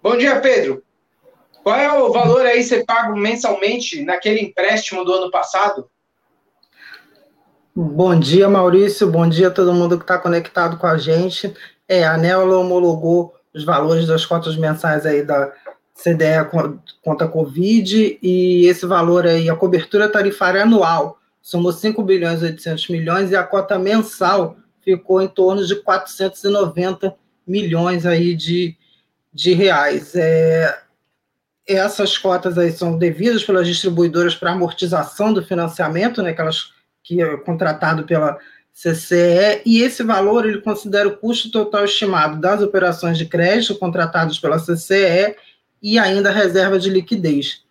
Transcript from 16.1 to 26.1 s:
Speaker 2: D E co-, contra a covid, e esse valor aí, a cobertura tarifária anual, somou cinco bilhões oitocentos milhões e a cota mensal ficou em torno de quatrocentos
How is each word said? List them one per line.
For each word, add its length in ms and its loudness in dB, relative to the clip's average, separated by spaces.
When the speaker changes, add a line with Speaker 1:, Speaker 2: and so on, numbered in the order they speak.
Speaker 2:
D 120 0
E 200 2
co-, 320 -4
contra 260 -4
a 20 -6
covid, 920 0
e 440 2
esse 200 2
valor 400 2
aí, 240 2
a 60 0
cobertura 540 0
tarifária 540 0
anual, 540 2
somou 300 -2
cinco 320 -4
bilhões 380 0
oitocentos 480 -6
milhões 420 -2
e 40 2
a 80 2
cota 360 -2
mensal 800 0
ficou 380 0
em 60 0
torno 380 0
de 160 -2
quatrocentos 640 -4